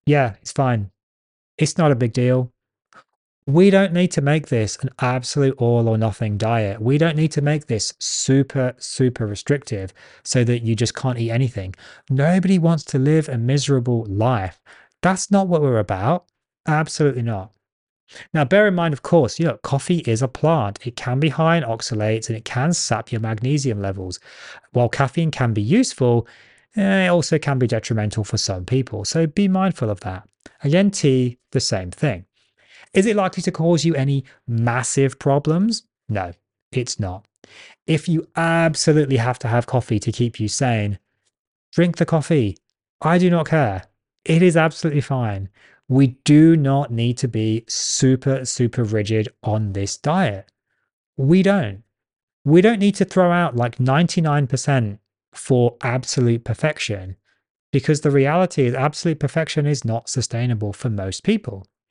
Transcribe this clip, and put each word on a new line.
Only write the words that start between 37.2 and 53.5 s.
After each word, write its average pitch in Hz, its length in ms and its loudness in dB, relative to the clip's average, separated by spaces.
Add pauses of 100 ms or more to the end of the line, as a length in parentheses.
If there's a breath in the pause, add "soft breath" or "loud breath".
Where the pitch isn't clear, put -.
If 160 200 0
you 165 300 -2
absolutely 160 800 2
have 120 220 0
to 123 100 -8
have 117 160 0
coffee 113 340 -2
to 107 140 -4
keep 120 260 -2
you 110 80 -2
sane, 107 520 -2 (720)
drink 170 240 2
the 165 80 2
coffee. 139 540 0 (420)
I 165 160 2
do 180 140 4
not 170 180 0
care. 113 360 0 (420)
It 165 160 4
is 170 160 6
absolutely 156 420 0
fine. 107 480 -4 (400 soft breath)
We 131 360 2
do 156 300 6
not 139 360 0
need 117 280 -2
to 127 100 -4
be 110 380 -2
super, 131 800 0
super 123 400 -2
rigid 107 440 -2 (140)
on 107 300 -2
this 98 240 -6
diet. 143 540 -2 (640)
We 160 260 4
don't. 147 420 0 (600)
We 160 160 6
don't 220 180 4
need 202 180 2
to 196 100 0
throw 175 260 2
out, 165 240 0